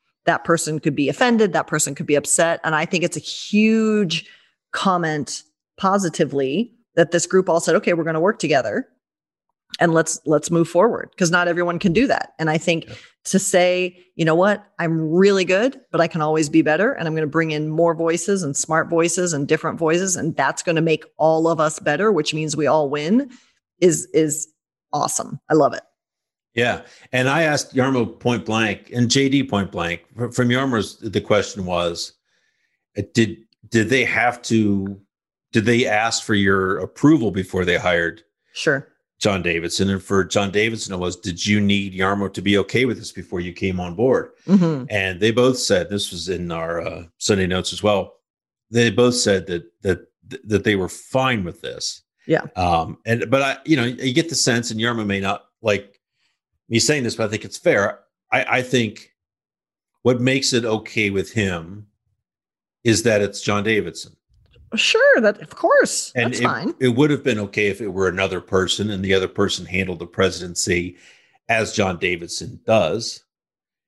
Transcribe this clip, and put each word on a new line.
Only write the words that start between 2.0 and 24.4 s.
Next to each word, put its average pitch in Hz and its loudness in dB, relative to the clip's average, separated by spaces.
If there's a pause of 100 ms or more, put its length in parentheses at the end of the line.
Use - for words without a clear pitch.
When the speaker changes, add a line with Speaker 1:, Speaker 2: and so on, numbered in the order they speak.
Speaker 1:
be 151 0
upset. 165 2
And 160 -2
I 156 -2
think 160 -2
it's 165 -4
a 147 -8
huge 214 0 (440)
comment 165 -2 (360)
positively 165 0 (240)
that 160 4
this 170 0
group 185 2
all 170 2
said, 165 0
"Okay, 208 0
we're 165 -2
gonna 160 -2
work 202 0
together 127 0 (920)
and 170 2
let's, 160 0
let's 151 0
move 165 2
forward." 190 0
'Cause 170 0
not 175 2
everyone 175 -2
can 175 2
do 220 2
that. - -2
And 160 -2
I 156 2
think 165 -2
Speaker 2:
Yeah. - -18 (320)
Speaker 1:
to 190 0
say, 180 2 (180)
"You 165 -2
know 160 4
what, 202 2 (140)
I'm 160 -2
really 190 4
good, 196 0 (120)
but 160 2
I 165 4
can 165 -4
always 156 2
be 160 4
better. 165 2
And - -6
I'm 156 -4
gonna 160 -2
bring 160 -2
in 156 -4
more 165 2
voices 170 -2
and 143 -6
smart 160 -2
voices 170 0
and 143 -2
different 156 -2
voices. 175 0
And 156 -4
that's 139 -2
gonna 160 0
make 160 0 (120)
all 160 4
of 160 0
us 156 0
better, 160 0
which 156 0
means 156 -4
we 151 0
all 147 2
win," 165 0 (500)
is, 156 4
is 156 0 (440)